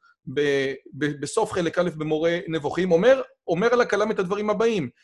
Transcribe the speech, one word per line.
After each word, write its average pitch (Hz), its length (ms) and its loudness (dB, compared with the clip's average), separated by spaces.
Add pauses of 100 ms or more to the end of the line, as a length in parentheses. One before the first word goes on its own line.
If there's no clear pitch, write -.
(340)
ב-, 139 400 0 (200)
ב-, 147 280 -4
בסוף 214 300 -2
חלק 170 280 -2
א' 175 180 0
במורה 156 500 0
נבוכים, 160 440 -2
אומר, 233 300 6 (260)
אומר 196 260 2
על 240 80 4
הכלם 214 300 0
את 202 80 -2
הדברים 202 300 -2
הבאים, 208 400 0 (140)